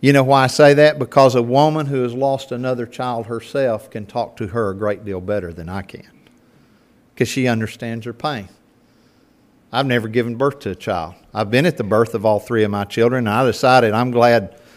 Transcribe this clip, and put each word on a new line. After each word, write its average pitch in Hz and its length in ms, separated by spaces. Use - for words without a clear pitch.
You 139 120
know 139 120
why 135 200
I 127 40
say 143 260
that? 151 240
Because 131 360
a 123 60
woman 147 460
who 139 160
has 120 100
lost 135 400
another 123 320
child 120 400
herself 117 640
can 107 140
talk 117 320
to 107 120
her 110 200
a 95 60
great 101 280
deal 101 160
better 92 320
than 82 200
I 95 100
can, - 300
'cause 123 100
she 127 220
understands 113 560
her 120 80
pain. 113 380
I've 131 140
never 120 220
given 117 260
birth 139 260
to 98 120
a - 20
child. 87 400
I've 107 180
been 127 140
at 175 140
the 120 60
birth 110 300
of 107 120
all 107 120
three 110 260
of 104 60
my 101 140
children, 120 420
and 104 80
I 127 120
decided 120 480
I'm 123 160
glad 120 400